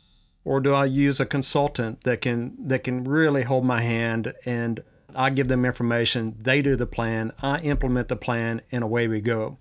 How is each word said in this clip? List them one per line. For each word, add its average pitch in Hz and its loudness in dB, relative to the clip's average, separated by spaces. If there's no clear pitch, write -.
Or 139 0
do 139 4
I 139 4
use 139 2
a 135 4
consultant 139 0
that 123 0
can, 120 -2
that 127 0
can 127 -4
really 143 4
hold 127 0
my 123 2
hand, 117 -2
and 117 -2
I 131 2
give 135 0
them 127 2
information, 117 0
they 131 2
do 135 2
the 117 0
plan, 113 -4
I 139 -2
implement 131 0
the 120 -2
plan, 117 -2
and 120 -2
away 117 0
we 107 -2
go? 110 -2